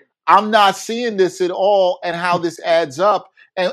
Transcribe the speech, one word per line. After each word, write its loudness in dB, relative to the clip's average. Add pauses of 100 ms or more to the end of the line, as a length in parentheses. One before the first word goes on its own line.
(260)
I'm 4
not 4
seeing -6
this 0
at 0
all 0
and -4
how -2
this -6
adds 0
up. 0 (260)
And -2